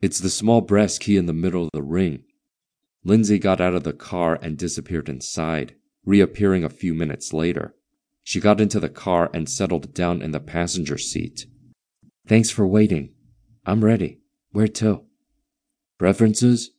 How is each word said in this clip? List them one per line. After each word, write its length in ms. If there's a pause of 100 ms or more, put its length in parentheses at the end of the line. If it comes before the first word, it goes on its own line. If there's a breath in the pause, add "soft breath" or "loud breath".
"It's 180
the 100
small 320
brass 360
key 200
in 80
the 80
middle 320
of 80
the 100
ring." 400 (800)
Lindsay 340
got 220
out 160
of 80
the 80
car 500
and 160
disappeared 520
inside, 680 (300)
reappearing 580
a 60
few 240
minutes 400
later. 420 (480)
She 160
got 220
into 180
the 80
car 460
and 160
settled 440
down 280
in 100
the 80
passenger 580
seat. 480 (800)
"Thanks 240
for 160
waiting. 440 (560)
I'm 180
ready. 380 (300)
Where 180
to?" 340 (960)
"Preferences?" 800